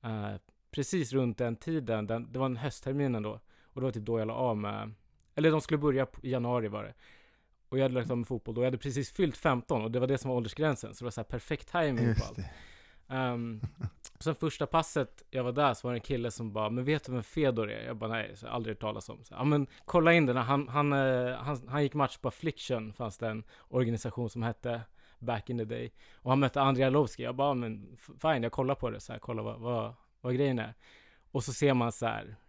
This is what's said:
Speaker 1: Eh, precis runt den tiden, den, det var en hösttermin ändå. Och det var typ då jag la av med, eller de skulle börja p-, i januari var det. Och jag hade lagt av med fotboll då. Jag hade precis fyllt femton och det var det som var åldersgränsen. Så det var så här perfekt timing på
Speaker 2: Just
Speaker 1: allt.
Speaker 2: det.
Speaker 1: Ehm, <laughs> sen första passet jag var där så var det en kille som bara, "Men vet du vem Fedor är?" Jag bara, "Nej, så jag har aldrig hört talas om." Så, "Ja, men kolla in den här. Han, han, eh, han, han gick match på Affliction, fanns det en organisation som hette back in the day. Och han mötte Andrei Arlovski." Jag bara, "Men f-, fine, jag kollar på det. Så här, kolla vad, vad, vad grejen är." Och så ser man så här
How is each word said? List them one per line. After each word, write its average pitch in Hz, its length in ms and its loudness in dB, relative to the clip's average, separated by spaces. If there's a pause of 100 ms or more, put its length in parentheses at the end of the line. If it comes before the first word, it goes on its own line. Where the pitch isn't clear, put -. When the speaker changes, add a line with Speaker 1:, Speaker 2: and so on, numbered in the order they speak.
Speaker 1:
Eh, 104 320 -4 (360)
precis 147 420 -2
runt 127 240 2
den 120 180 -2
tiden, 113 520 -2
den, 117 240 -4
det 127 80 -6
var 131 60 2
en 127 120 -2
hösttermin 135 580 -2
ändå. 107 240 -4 (240)
Och - 180 -10
det 127 40 -2
var 131 60 0
typ 110 140 -6
då 113 140 0
jag 110 80 0
la 113 60 -4
av 120 240 2
med, 107 360 -4 (420)
eller 156 160 6
de 156 100 4
skulle 151 160 0
börja 139 280 4
p-, - 180 -14
i 131 80 -2
januari 120 360 0
var 104 160 -4
det. 104 100 -12 (760)
Och 131 80 0
jag 135 60 4
hade 127 120 2
lagt 123 160 0
av 120 60 0
med 117 100 -2
fotboll 120 280 -4
då. 120 60 0
Jag 127 40 4
hade 127 120 2
precis 135 340 -4
fyllt 170 260 0
femton 123 460 2
och 113 80 -2
det 123 80 2
var 123 80 2
det 135 100 2
som 131 120 -4
var 127 80 2
åldersgränsen. 123 560 -2
Så - 100 -12
det - 20 -4
var 117 60 -4
så 120 100 -6
här 107 40 -6
perfekt - 460 -6
timing 151 260 2
på 120 60 2
Speaker 2:
Just 113 260 2
Speaker 1:
allt. - 80 -12
Speaker 2:
det. 98 120 -8 (680)
Speaker 1:
Ehm, 120 460 -2 (280)
<laughs> - 300 -12
sen 156 160 -2
första 156 300 -2
passet - 640 0
jag 127 140 -2
var 123 80 -2
där 135 220 4
så - 140 -6
var 123 60 -2
det 120 40 -2
en 113 40 -6
kille 120 300 -4
som 113 220 -8
bara, 107 160 0
"Men 120 160 -2
vet 147 200 2
du 131 60 -8
vem 123 120 -2
Fedor 117 480 0
är?" 110 140 -8
Jag 120 120 -8
bara, 110 120 -4
"Nej, 107 260 -2
så 98 100 -16
jag 113 40 -10
har 113 60 -4
aldrig 113 200 -4
hört - 60 -12
talas 107 280 -6
om." - 140 -14
Så, - 100 -20
"Ja, 120 100 -4
men 147 240 4 (180)
kolla 170 280 6
in 165 120 8
den 123 120 4
här. 127 60 2
Han, 139 240 2
han, 143 260 2
eh, 127 420 2
han, 123 320 -6
han 143 160 0
gick 139 100 0
match 143 240 0
på - 100 -2
Affliction, 117 680 -4
fanns 113 240 -6
det 117 100 -4
en 110 160 -4 (240)
organisation 117 640 0
som 117 140 -4
hette 117 380 -2 (380)
back 117 300 -2
in 123 80 -2
the 113 80 0
day. 117 260 -6 (240)
Och - 160 -8
han 135 80 6
mötte 139 220 4
Andrei 135 240 6
Arlovski." 131 380 4
Jag 123 120 -4
bara, 139 180 4
"Men 110 400 -4
f-, - 160 -20 (120)
fine, 151 220 4
jag 117 80 0
kollar 127 240 0
på 123 140 -4
det. 107 100 -8
Så - 140 -14
här, 113 60 -10
kolla 113 220 -6
vad, 110 180 -6
vad, 117 340 -2 (280)
vad 127 140 0
grejen 131 240 2
är." 110 140 -6 (580)
Och 123 120 -2
så - 100 -6
ser 139 200 4
man 117 180 2
så - 140 -4
här 110 300 -4 (140)